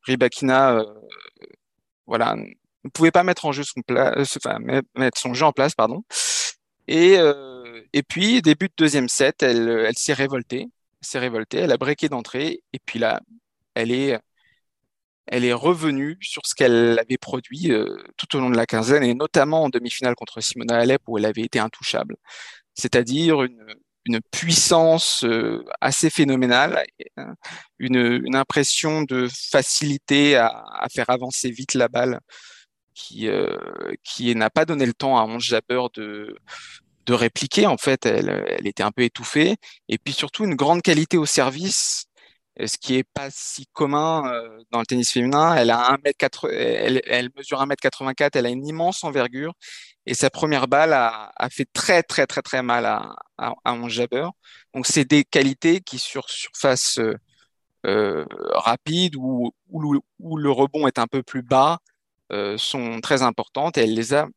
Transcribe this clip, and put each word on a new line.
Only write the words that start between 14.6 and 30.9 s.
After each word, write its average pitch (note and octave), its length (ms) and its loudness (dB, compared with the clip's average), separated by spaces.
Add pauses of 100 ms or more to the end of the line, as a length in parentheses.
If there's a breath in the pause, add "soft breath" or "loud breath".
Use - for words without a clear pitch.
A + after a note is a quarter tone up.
elle B2 200 -2
est A#2+ 80 2
revenue D3+ 680 0
sur - 240 -10
ce - 80 -6
qu'elle A#2 460 4
avait B2+ 180 -2
produit, C#3+ 540 -4
euh, G1+ 320 -2 (140)
tout - 180 -8
au C#3 40 0
long B2+ 120 0
de A#2+ 40 2
la A#2 120 2
quinzaine, B2 360 2
et A#2+ 120 2
notamment D3+ 480 2
en C#3 60 0
demi-finale A#2+ 440 -2
contre A2+ 280 -10
Simona A#2 360 -2
Halep, B2+ 300 4
où A#2 100 -4
elle G#2 80 0
avait A2 160 -2
été A2+ 160 -2
intouchable. - 600 -4 (580 loud breath)
C'est-à-dire C#3 680 2
une, A#2+ 240 -6 (400)
une A#2 140 0 (100)
puissance, D#3+ 920 2
euh, A2+ 420 0 (160)
assez C#3 300 2
phénoménale, C3+ 720 2 (960 loud breath)
une, B2 440 2
une B2+ 120 -2
impression D3+ 680 0
de B2+ 300 -2
facilité C#3+ 1040 2
à, A2+ 140 4
à A2 380 -8
faire - 220 -4